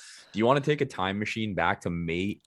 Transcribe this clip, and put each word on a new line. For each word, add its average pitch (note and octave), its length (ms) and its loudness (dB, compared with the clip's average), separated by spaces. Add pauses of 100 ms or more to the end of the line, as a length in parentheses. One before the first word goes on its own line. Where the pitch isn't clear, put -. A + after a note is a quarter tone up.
(320)
Do F#2+ 60 -8
you A2 80 4
wanna C#3 140 6
take D3 200 2
a C#3+ 60 0
time G2 320 -2
machine G#2+ 360 -4
back F2 280 2
to G2 80 -2
May E2+ 560 -2